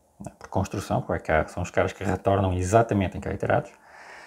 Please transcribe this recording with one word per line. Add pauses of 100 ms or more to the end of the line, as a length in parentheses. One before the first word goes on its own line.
(180)
né,
por
construção,
porque
o
E
K
são
os
caras
que
retornam
exatamente
em
K
iterados. (560)